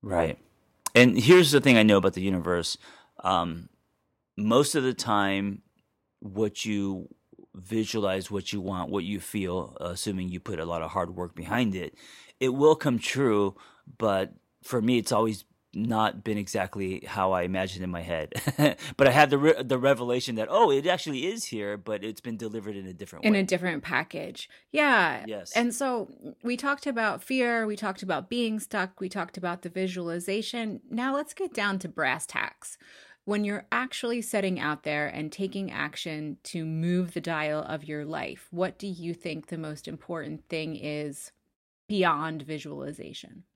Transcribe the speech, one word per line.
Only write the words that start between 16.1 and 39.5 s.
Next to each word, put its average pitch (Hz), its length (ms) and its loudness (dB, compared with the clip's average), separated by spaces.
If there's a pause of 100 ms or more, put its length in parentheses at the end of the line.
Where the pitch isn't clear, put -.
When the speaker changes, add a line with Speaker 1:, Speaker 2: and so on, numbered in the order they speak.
Speaker 1:
been 107 140 -2
exactly 95 680 -4
how 95 260 2
I 90 120 2
imagined 92 400 -2
in 92 80 -6
my 85 100 -6
head. 85 320 -6 (240)
<laughs> 147 200 4 (200)
But 139 100 8
I 127 40 8
had 147 180 8
the 143 80 4
re-, 147 260 6
the 131 140 0
revelation 123 580 2
that, 110 140 -2
oh, 202 220 6
it 139 160 2
actually 156 400 -2
is 220 180 -6
here, 104 320 -4
but 98 260 -6
it's 110 180 -8
been 113 160 -8
delivered 107 380 -6
in 98 120 -10
a 92 60 -10
different 85 300 -14
Speaker 2:
In 214 100 6
Speaker 1:
way. 202 80 4
Speaker 2:
a - 20 2
different 175 400 -2
package. - 680 -6 (220)
Yeah. 226 560 4
Speaker 1:
Yes. 104 280 -8
Speaker 2:
And 233 180 2
so 247 360 -4 (340)
we 240 140 -2
talked 277 300 -2
about 226 360 -2
fear, 240 440 0
we 208 80 -4
talked 202 260 -6
about 185 280 -4
being 226 300 -2
stuck, 190 400 -6
we 190 100 -6
talked 190 280 -8
about 175 240 -6
the 175 80 -10
visualization. 185 1200 -4
Now 254 260 -2
let's 294 180 -4
get 381 200 -6
down 202 260 -2
to 190 80 -10
brass 135 380 -2
tacks. - 520 -6 (480)
When 208 180 0
you're 202 280 -4
actually 240 520 -2
setting 196 360 -2
out 151 220 -2
there 147 260 -2
and 156 240 -8
taking 196 400 -6
action 151 760 -6
to 165 200 -8
move 170 480 -2
the 170 80 -6
dial 151 400 -2
of 151 240 -8
your 151 200 -8
life, - 440 -10
what 185 300 -4
do 202 80 -10
you 170 260 -8
think 156 340 -10
the 170 100 -8